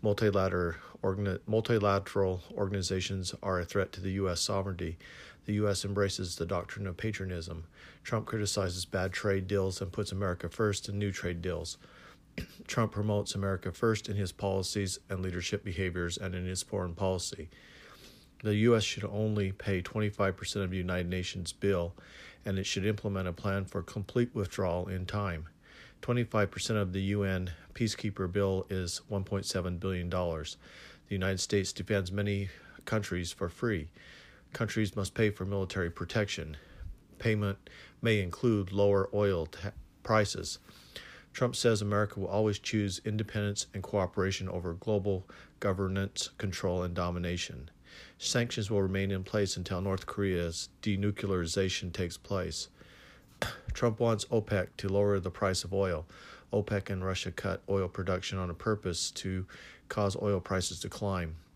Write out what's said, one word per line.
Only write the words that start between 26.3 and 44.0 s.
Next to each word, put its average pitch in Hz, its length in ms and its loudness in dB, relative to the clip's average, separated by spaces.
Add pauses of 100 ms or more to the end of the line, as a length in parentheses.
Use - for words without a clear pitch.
percent 110 260 0
of 98 140 2
the 95 100 0
U 101 220 2
N 92 280 0 (220)
peacekeeper 104 580 0
bill 95 380 2
is 92 380 -2
one 101 160 -2
point 98 220 -2
seven 90 320 -2
billion 90 320 -2
dollars. 85 480 -2 (500)
The 101 80 -4
United 95 240 0
States 98 320 2
defends 98 400 0
many 98 380 0 (340)
countries 90 480 -2
for - 160 -4
free. 87 420 -2 (640)
Countries 110 420 0
must 98 180 -2
pay 110 160 4
for 98 160 -4
military 95 440 0
protection. 85 640 -2 (640)
Payment 104 380 2 (440)
may 110 200 4
include 98 500 2
lower 101 420 6
oil 98 340 4
ta-, - 240 -8 (320)
prices. - 560 2 (760)
Trump 120 220 0
says 110 260 4
America 101 380 0
will 95 80 -2
always 104 320 2
choose 101 440 0
independence 104 680 -2
and 98 100 -4
cooperation 95 640 0